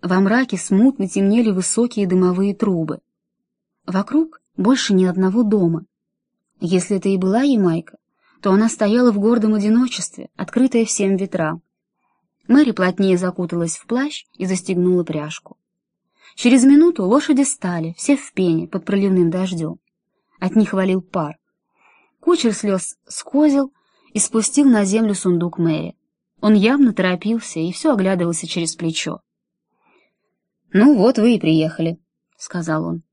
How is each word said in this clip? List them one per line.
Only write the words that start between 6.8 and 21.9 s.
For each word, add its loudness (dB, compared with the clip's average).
это -2
и 0
была 0
Ямайка, 0
то 2
она 4
стояла 2
в -2
гордом 2
одиночестве, -2
открытая 0
всем -2
ветрам. -6
Мэри 4
плотнее 0
закуталась -4
в -20
плащ -4
и -8
застегнула 0
пряжку. -10
Через 4
минуту 6
лошади 2
стали, -6
все 0
в -12
пене, 0
под -10
проливным 2
дождем. -6
От -2
них 0
валил -2
пар. -8